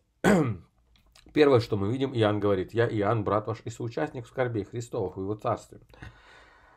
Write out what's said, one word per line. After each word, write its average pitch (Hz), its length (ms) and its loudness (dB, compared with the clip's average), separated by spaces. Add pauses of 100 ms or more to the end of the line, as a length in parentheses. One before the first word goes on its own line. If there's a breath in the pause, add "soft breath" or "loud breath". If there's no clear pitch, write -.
(240)
<clears throat> - 1120 -2
Первое, 143 280 6
что 113 160 -4
мы 98 120 -2
видим, 131 240 -2
Иоанн 104 280 2
говорит: 95 320 0
"Я 113 120 2
Иоанн, 107 380 0
брат 101 240 0
ваш 110 160 -8
и 113 60 -10
соучастник 123 580 -8
скорбей 117 380 -4
Христовых 117 500 -8
в 98 60 -8
его 98 140 -4
царстве". - 440 -6 (960 loud breath)